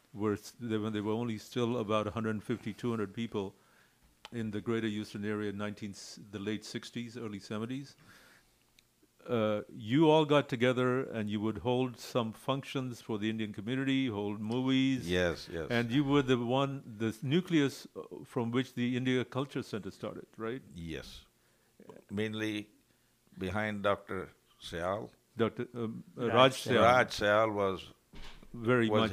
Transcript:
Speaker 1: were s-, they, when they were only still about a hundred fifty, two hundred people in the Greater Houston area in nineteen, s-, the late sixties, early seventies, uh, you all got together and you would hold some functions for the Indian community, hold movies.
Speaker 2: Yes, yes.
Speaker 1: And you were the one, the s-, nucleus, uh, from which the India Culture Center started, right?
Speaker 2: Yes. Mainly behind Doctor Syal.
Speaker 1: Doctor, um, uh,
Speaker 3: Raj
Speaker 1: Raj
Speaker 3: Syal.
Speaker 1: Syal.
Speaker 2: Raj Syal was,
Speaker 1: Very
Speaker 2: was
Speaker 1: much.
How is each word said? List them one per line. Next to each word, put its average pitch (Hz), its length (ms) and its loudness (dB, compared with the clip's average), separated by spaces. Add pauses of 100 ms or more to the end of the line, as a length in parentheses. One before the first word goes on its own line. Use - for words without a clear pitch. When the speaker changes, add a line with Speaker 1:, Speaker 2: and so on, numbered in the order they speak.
(140)
Speaker 1:
were 104 200 0
s-, - 280 -6
they, 110 160 0
when 107 160 -2
they 107 80 -2
were 104 120 0
only 117 240 -2
still 120 400 -2
about 107 300 0
a 98 40 -2
hundred 110 300 -2
fifty, 113 320 -4
two 123 160 -4
hundred 104 240 -2
people 110 400 -4 (760)
in 113 200 -4
the 104 100 -4
Greater 113 260 0
Houston 104 380 -4
area 107 240 -2
in 101 80 -6
nineteen, 104 340 -6
s-, - 280 -16 (120)
the 101 80 -8
late 104 240 -4
sixties, 120 540 -10
early 104 220 -8
seventies, 120 560 -8 (1300)
uh, 107 320 0 (120)
you 131 360 4
all 156 160 8
got 143 240 4
together 127 540 2
and 107 260 -4
you 104 100 -2
would 107 200 -2
hold 123 400 0
some 113 340 -2
functions 131 680 -6
for 110 160 -4
the 107 120 -2
Indian 110 240 -4
community, 135 540 0
hold 104 340 -2
movies. 127 680 2
Speaker 2:
Yes, 90 420 2
yes. 80 180 -4
Speaker 1:
And 120 220 2
you 143 120 4
were 143 180 6
the 127 160 4
one, 135 440 0 (160)
the 113 100 0
s-, 107 160 -4
nucleus, 151 640 2 (100)
uh, 80 40 -8 (240)
from 117 260 -2
which 123 220 0
the 123 240 0
India 127 280 2
Culture 135 380 -4
Center 95 280 -8
started, 101 340 -10 (120)
right? 113 240 -6 (140)
Speaker 2:
Yes. 80 460 -10 (880)
Mainly 107 560 -2 (720)
behind 104 440 -2
Doctor 98 460 -2 (300)
Syal. 92 500 -4 (280)
Speaker 1:
Doctor, 113 380 -2
um, 117 280 -6 (160)
uh, 120 80 -2
Speaker 3:
Raj 110 80 0
Speaker 1:
Raj 131 260 8
Speaker 3:
Syal. - 140 0
Speaker 1:
Syal. 110 80 6
Speaker 2:
Raj 120 300 6
Syal 107 380 4
was, 98 300 0 (720)
Speaker 1:
Very 117 360 4
Speaker 2:
was 107 200 4
Speaker 1:
much. - 40 -4